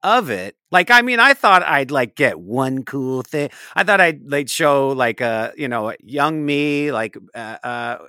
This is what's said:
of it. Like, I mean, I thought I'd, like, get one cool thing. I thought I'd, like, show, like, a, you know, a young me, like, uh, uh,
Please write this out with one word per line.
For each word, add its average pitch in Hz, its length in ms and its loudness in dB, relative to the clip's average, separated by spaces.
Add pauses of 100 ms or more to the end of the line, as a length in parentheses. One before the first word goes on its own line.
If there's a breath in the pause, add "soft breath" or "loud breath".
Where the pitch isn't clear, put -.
of 208 280 0
it. 98 240 -8 (160)
Like, 180 200 2
I 240 100 8
mean, 247 180 -2
I 269 140 6
thought 190 300 4
I'd, 143 280 0
like, 127 240 -2
get 110 240 0
one 131 460 -4
cool 131 380 -6
thing. 143 260 -6 (260 loud breath)
I 185 100 0
thought 190 180 4
I'd, 151 280 0
like, 143 200 -2
show, 139 380 2
like, 127 340 -2
a, 113 340 -4
you 151 100 -8
know, 113 240 -4
a - 80 -12
young 147 460 -2
me, 147 480 -2
like, 113 240 -6 (180)
uh, 113 300 -12
uh, 120 340 -8 (100)